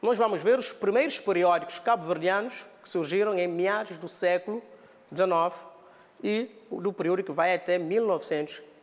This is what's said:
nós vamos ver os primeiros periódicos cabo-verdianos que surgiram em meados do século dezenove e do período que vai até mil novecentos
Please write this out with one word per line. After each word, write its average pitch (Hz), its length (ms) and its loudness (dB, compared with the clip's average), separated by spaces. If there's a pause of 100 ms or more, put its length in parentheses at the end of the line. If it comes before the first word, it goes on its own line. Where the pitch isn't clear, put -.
nós 226 160 2
vamos 208 240 2
ver 226 160 4
os - 140 -4
primeiros 269 480 0
periódicos 175 580 2
cabo-verdianos 185 880 -2 (160)
que - 60 -12
surgiram 190 500 0
em 175 120 0
meados 190 480 -2
do 170 100 -12
século 180 560 -2 (480)
dezenove 175 460 2 (680)
e 220 260 0 (220)
do 185 220 -4
período 180 280 0
que 190 120 -6
vai 170 200 4
até 180 240 0
mil 190 300 0
novecentos 151 540 -2 (220)